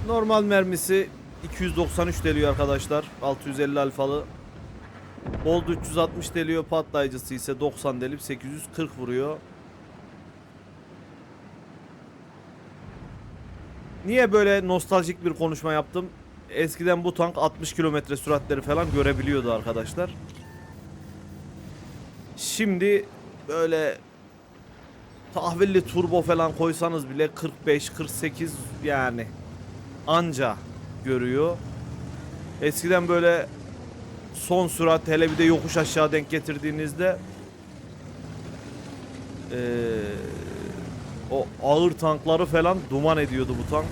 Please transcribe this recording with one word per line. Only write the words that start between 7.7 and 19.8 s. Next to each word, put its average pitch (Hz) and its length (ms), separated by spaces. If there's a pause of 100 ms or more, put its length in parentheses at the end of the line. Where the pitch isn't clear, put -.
delip 139 200
sekiz 135 300
yüz 151 120 (120)
kırk 156 240
vuruyor. 131 380 (4000)
Niye 233 260
böyle 202 360
nostaljik 180 580
bir 165 80
konuşma 160 400
yaptım? 156 320 (440)
Eskiden 170 540
bu 175 100
tank 170 240
altmış 156 360
kilometre 151 440
süratleri 143 440
falan 156 340
görebiliyordu 139 560
arkadaşlar. 113 640 (2250)